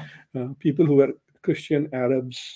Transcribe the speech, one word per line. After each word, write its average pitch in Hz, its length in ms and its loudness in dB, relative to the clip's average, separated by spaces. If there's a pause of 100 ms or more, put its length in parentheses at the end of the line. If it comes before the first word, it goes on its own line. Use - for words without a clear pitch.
(380)
uh، 123 60 -6
people 139 420 0
who 143 140 6
are 135 120 4 (380)
Christian 147 540 -2
Arabs 127 320 -2 (200)